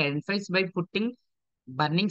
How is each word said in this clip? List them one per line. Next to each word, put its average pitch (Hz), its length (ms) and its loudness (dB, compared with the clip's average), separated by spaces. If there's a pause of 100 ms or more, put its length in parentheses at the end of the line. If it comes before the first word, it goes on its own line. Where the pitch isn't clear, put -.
identified 180 500 -2
by 185 220 0
putting 208 360 -2 (640)
burning 160 340 2